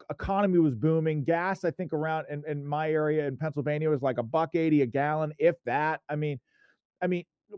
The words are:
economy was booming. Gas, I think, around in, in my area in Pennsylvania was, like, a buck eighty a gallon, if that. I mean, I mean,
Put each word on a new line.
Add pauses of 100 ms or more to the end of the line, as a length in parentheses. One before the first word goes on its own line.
economy
was
booming.
Gas,
I
think,
around
in,
in
my
area
in
Pennsylvania
was,
like,
a
buck
eighty
a
gallon,
if (100)
that.
I
mean, (640)
I
mean, (340)